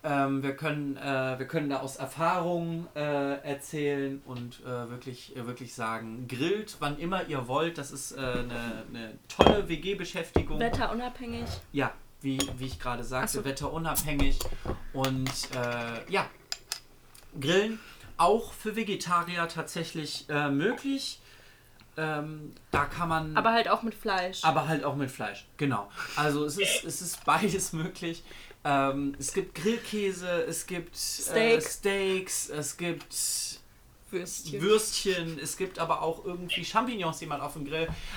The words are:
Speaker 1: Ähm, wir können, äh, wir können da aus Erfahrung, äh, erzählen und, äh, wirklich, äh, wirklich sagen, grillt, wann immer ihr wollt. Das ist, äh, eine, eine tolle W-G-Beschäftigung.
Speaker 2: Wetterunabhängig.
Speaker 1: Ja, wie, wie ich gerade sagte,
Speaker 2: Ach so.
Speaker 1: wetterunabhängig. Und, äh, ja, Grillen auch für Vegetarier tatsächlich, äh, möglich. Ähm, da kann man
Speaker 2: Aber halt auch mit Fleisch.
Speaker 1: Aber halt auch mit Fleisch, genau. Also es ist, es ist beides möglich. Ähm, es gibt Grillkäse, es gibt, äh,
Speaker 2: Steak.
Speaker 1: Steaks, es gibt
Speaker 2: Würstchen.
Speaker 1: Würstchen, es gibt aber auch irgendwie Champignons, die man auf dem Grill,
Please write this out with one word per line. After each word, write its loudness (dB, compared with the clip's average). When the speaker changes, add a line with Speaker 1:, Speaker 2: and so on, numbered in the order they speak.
Speaker 1:
Ähm, 2
wir -2
können, -2
äh, -2
wir -4
können 0
da 0
aus -6
Erfahrung, 0
äh, 0
erzählen -2
und, -8
äh, -10
wirklich, -12
äh, -6
wirklich -10
sagen, -4
grillt, 0
wann -2
immer 0
ihr -4
wollt. 0
Das -8
ist, -8
äh, -10
eine, -2
eine -10
tolle 8
W-G-Beschäftigung. 0
Speaker 2:
Wetterunabhängig. -2
Speaker 1:
Ja, 2
wie, 0
wie -4
ich -8
gerade -2
sagte, -2
Speaker 2:
Ach -2
so. -2
Speaker 1:
wetterunabhängig. 4
Und, 2
äh, -4
ja, 0
Grillen 2
auch 4
für -4
Vegetarier 0
tatsächlich, -4
äh, 2
möglich. 0
Ähm, -4
da 4
kann -2
man 0
Speaker 2:
Aber 6
halt 4
auch 4
mit -4
Fleisch. -2
Speaker 1:
Aber 4
halt 2
auch 2
mit 0
Fleisch, -6
genau. 2
Also 2
es -4
ist, 2
es -6
ist -6
beides 4
möglich. -4
Ähm, 2
es -2
gibt -2
Grillkäse, 0
es -4
gibt, -6
äh, -10
Speaker 2:
Steak. 4
Speaker 1:
Steaks, 0
es -4
gibt -4
Speaker 2:
Würstchen. -6
Speaker 1:
Würstchen, 4
es -4
gibt -4
aber 2
auch -2
irgendwie -4
Champignons, 0
die -6
man -4
auf -6
dem -6
Grill, 0